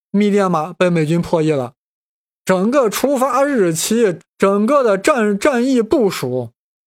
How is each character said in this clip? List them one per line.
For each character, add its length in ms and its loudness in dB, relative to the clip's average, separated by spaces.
密 180 2
电 220 2
码 220 -2
被 160 0
美 160 0
军 160 0
破 200 -2
译 100 0
了， 220 -4
整 260 0
个 200 2
出 280 -2
发 260 0
日 300 0
期、 460 -2
整 280 0
个 180 2
的 140 2
战-， 420 0
战 260 0
役 160 2
部 280 2
署 420 -6